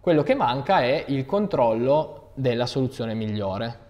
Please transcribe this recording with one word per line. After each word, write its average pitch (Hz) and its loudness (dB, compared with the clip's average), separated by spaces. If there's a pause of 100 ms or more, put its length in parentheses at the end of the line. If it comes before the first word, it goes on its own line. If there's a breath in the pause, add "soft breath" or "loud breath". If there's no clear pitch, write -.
Quello 156 4
che 262 2
manca 143 2
è 131 0
il 135 -2
controllo 143 0
della 120 0
soluzione 120 -4
migliore. 104 -4 (100)